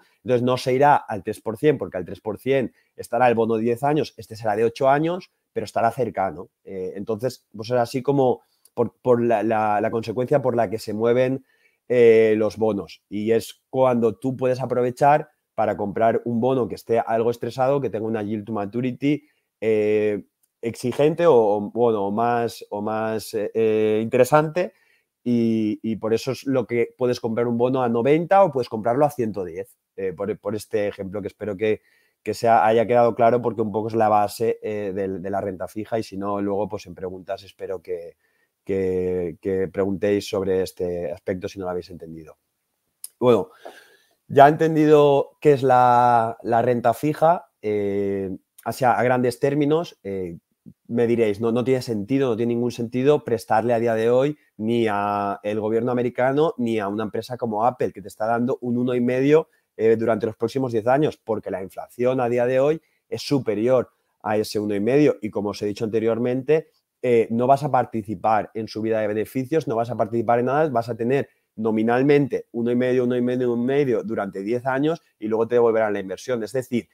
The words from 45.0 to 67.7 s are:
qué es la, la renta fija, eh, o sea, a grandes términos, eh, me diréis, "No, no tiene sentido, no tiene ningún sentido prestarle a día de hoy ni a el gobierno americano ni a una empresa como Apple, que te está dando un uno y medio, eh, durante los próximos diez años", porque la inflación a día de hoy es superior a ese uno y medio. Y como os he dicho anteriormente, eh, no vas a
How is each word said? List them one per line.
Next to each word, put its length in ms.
qué 120
es 100
la, 800
la 200
renta 320
fija, 560
eh, 720
o 60
sea, 220
a 100
grandes 360
términos, 640
eh, 340
me 200
diréis, 340
"No, 100
no 120
tiene 180
sentido, 480
no 80
tiene 160
ningún 180
sentido 520
prestarle 500
a 60
día 160
de 140
hoy 280
ni 320
a 540
el 160
gobierno 320
americano 640
ni 220
a 80
una 160
empresa 340
como 280
Apple, 260
que 100
te 60
está 180
dando 360
un 160
uno 180
y 60
medio, 480
eh, 220
durante 280
los 100
próximos 360
diez 160
años", 300
porque 340
la 120
inflación 580
a 80
día 160
de 140
hoy 220
es 120
superior 680
a 160
ese 220
uno 160
y 40
medio. 420
Y 80
como 200
os 120
he 40
dicho 200
anteriormente, 840
eh, 300
no 160
vas 160
a 80